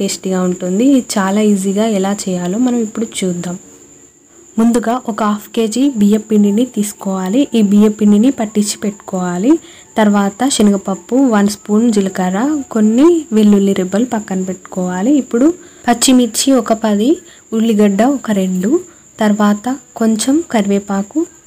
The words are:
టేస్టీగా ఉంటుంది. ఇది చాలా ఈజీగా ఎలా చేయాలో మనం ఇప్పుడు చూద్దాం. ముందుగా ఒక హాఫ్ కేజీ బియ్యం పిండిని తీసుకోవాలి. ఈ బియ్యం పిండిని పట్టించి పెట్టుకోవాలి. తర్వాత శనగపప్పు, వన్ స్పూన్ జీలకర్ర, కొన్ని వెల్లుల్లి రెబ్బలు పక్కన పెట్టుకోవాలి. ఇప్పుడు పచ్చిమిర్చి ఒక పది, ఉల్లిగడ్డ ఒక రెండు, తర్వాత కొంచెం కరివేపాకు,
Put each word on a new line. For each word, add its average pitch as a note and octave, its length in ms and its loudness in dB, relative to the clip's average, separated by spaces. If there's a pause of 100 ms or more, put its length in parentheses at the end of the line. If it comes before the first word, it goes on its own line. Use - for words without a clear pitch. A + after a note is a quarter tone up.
టేస్టీగా F#3+ 400 -4 (100)
ఉంటుంది. F#3 440 -2
ఇది B3 220 0
చాలా G3 260 0 (100)
ఈజీగా G3 340 0 (120)
ఎలా G3 160 -2 (100)
చేయాలో F3+ 340 -4 (100)
మనం A#3+ 200 0
ఇప్పుడు A3 200 -6 (120)
చూద్దాం. F3+ 380 -6 (1000)
ముందుగా A3+ 340 2 (160)
ఒక G#3 180 -8
హాఫ్ G#3 180 -4 (100)
కేజీ A3+ 260 -2 (160)
బియ్యం G#3 320 2
పిండిని G#3 340 2 (100)
తీసుకోవాలి. G3 680 -4 (180)
ఈ - 20 4 (100)
బియ్యం G#3 280 4
పిండిని G#3 320 4 (100)
పట్టించి G#3 420 -4
పెట్టుకోవాలి. F#3 720 -2 (460)
తర్వాత G#3 560 2
శనగపప్పు, G3+ 600 0 (180)
వన్ G3+ 200 2
స్పూన్ G#3+ 400 0
జీలకర్ర, F#3+ 460 -2 (340)
కొన్ని A3+ 320 4 (300)
వెల్లుల్లి G3+ 420 4
రెబ్బలు G3 360 -2
పక్కన G3 340 -4
పెట్టుకోవాలి. F#3 640 -4 (100)
ఇప్పుడు A#3+ 240 0 (400)
పచ్చిమిర్చి A#3+ 600 2 (120)
ఒక G#3+ 120 -4 (120)
పది, G#3+ 240 0 (480)
ఉల్లిగడ్డ G#3 460 2 (140)
ఒక - 140 -8 (100)
రెండు, F#3 300 -2 (520)
తర్వాత G#3 420 0 (360)
కొంచెం A3+ 340 0 (180)
కరివేపాకు, G3+ 680 -2 (260)